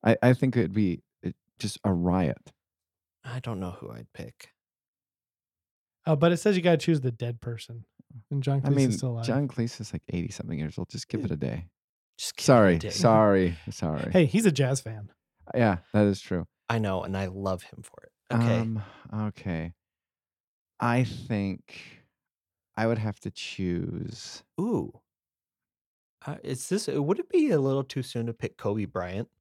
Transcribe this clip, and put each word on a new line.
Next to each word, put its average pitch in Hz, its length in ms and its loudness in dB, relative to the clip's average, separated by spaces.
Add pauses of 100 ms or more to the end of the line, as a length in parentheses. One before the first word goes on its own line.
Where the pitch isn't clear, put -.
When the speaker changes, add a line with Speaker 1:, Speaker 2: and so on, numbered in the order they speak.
Speaker 1:
I, 110 180 6
I 127 120 8
think 123 240 2
it'd 98 160 0
be, 98 280 0 (240)
uh, 90 60 -4 (280)
just - 240 -8
a 104 80 2
riot. 87 600 0 (720)
Speaker 2:
I 123 160 -10
don't 113 200 -8
know 92 120 -6
who - 200 -14
I'd 58 220 -16
pick. - 400 -16 (1500)
Speaker 3:
Oh, 160 100 4
but 165 160 4
it 170 60 2
says 208 180 2
you 175 60 2
gotta 170 160 6
choose 160 240 2
the 127 100 -2
dead 120 300 -8
person. 117 440 -12 (460)
And 143 100 -2
John 139 220 0
Speaker 1:
I 143 60 0
Speaker 3:
Cleese 143 60 4
Speaker 1:
mean, 135 160 4
Speaker 3:
is 104 60 0
still 127 140 -4
alive. 117 140 -6
Speaker 1:
John 131 240 0
Cleese - 320 -4
is, 98 100 -10
like, - 180 -8
eighty-something 85 480 -6
years 76 200 -6
old. - 120 -6
Just - 200 -10
give 113 160 -4
it 95 40 -4
Speaker 3:
Yeah. 87 40 -2
Speaker 1:
a 78 40 -4
day. 71 280 -6 (520)
Speaker 2:
Just - 200 -10
give - 60 -10
it - 0 -
a - 20 0
Speaker 1:
Sorry. 104 320 8
Speaker 2:
day. 104 140 -4
Speaker 1:
Sorry. 101 680 4 (140)
Sorry. 78 420 -4
Speaker 3:
Hey, 180 120 6
he's 220 200 0
a 185 60 6
jazz 135 280 0
fan. 107 300 -12 (440)
Speaker 1:
Yeah, 107 240 4 (160)
that 104 120 6
is 101 160 2
true. 87 260 -4 (220)
Speaker 2:
I 117 100 0
know, 95 240 -2
and 95 140 -4
I 98 100 -2
love 95 360 -4
him - 200 -20
for - 200 -20
it. - 80 -20 (220)
Okay. 117 260 2
Speaker 1:
Um, 113 220 -4 (320)
okay. 90 600 -6 (1080)
I 120 240 2
think 101 800 -6 (920)
I 113 120 0
would 117 100 0
have 107 240 -4
to - 100 -8
choose - 1120 -8 (160)
Speaker 2:
Ooh. 180 420 -4 (1200)
Uh, - 180 -8
is - 260 -8
this, 202 180 -2
would 147 320 0
it 349 100 -8
be 302 220 2
a 156 80 4
little 135 240 2
too 131 200 -6
soon 117 240 -6
to 117 60 -6
pick - 240 -8
Kobe 104 280 -2
Bryant? 92 440 -6 (120)